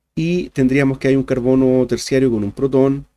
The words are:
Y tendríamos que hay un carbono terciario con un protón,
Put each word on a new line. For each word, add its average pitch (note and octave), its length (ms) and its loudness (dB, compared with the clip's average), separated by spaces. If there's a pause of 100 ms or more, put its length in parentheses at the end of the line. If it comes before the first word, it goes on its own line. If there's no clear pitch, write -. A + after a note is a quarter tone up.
(160)
Y E3+ 340 -2
tendríamos C3+ 480 0
que C3+ 100 -2
hay C3+ 80 2
un C3+ 80 -2
carbono B2+ 640 2
terciario C3 420 0
con G#2+ 140 -2
un G2+ 80 -6
protón, C#3 540 0 (100)